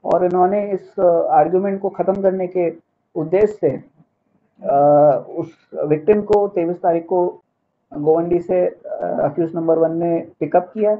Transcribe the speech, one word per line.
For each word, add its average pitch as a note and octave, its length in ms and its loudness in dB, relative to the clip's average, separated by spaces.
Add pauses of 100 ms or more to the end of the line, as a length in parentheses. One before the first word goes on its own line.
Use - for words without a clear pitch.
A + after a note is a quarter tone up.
और F3 200 0
इन्होंने F#3 460 0
इस, F#3+ 300 -8
अ, F3 260 4
argument F#3 540 2
को G3 80 -4
ख़त्म F#3+ 340 -2
करने F#3 240 0
के F3+ 260 -2 (420)
उद्देश्य F3+ 320 0
से, E3 360 -2 (880)
अ, C#3+ 560 4 (120)
उस D#3+ 180 -8 (300)
victim D#3 380 2
को G#3 260 0
तेईस F3 280 -4
तारीख E3+ 300 -2
को F3+ 340 -2 (580)
Govandi E3 400 0
से, F3+ 280 0
अ, - 560 -6
अक्यूज D#3+ 320 -2
number E3 240 0
one E3 180 0
ने E3+ 300 -2 (140)
पिकअप F3+ 340 -2
किया। G#3+ 260 0